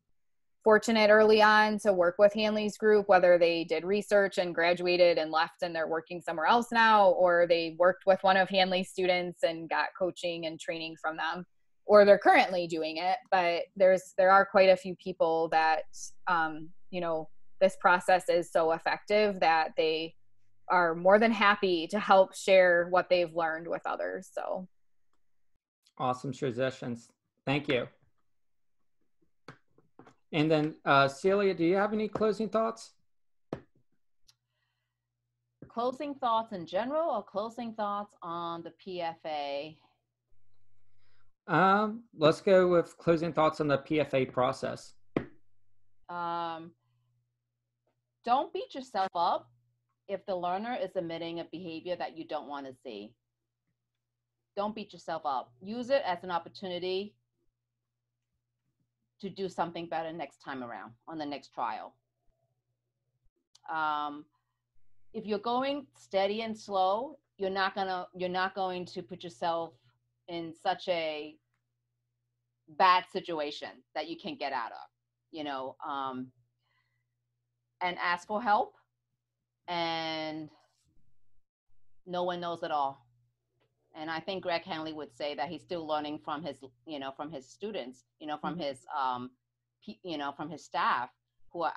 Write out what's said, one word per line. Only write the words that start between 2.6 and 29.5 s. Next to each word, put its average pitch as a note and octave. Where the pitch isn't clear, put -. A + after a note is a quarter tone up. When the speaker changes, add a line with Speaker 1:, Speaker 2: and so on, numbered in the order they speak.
Speaker 1:
group, G#3+
whether F3+
they E3+
did D#3+
research G3
and F3
graduated F3
and D#3
left D#3+
and E3+
they're D#3+
working E3
somewhere E3
else A#3
now, A3
or F3
they E3
worked F3+
with F#3+
one F#3+
of F#3
Hanley's F#3
students F3+
and E3
got D3+
coaching E3+
and D#3+
training E3
from D#3+
them, E3+
or G#3
they're G3+
currently A3
doing D#3+
it. F#3
But E3+
there's, F#3
there F#3
are G3
quite F#3+
a F#3
few F#3
people E3
that, D#3+
um, D#3+
you F3+
know, E3
this F#3+
process F3+
is E3+
so D#3+
effective F#3
that E3
they D#3+
are F3
more F#3
than A3+
happy G3+
to G#3
help F#3+
share F3+
what F3+
they've F3
learned E3
with E3
others. -
So. -
Speaker 2:
Awesome C3
suggestions. B2+
Thank D3
you. C3+